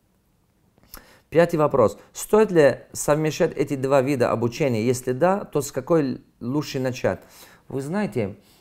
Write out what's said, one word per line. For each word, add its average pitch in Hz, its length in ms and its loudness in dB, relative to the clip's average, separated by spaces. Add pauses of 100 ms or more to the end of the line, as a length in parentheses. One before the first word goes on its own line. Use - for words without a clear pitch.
(1300)
Пятый 170 260 2
вопрос. 143 420 4 (140)
Стоит 214 400 2
ли 147 300 4 (100)
совмещать 156 680 -2
эти 143 180 -2
два 135 260 2
вида 127 280 0
обучения? 117 560 -2
Если 127 280 -2
да, 185 320 0
то 147 160 -4
с - 100 -8
какой 139 500 -2 (180)
лучше 143 400 -6
начать? 120 420 -4 (460)
Вы 135 140 -8
знаете, 139 540 -6 (260)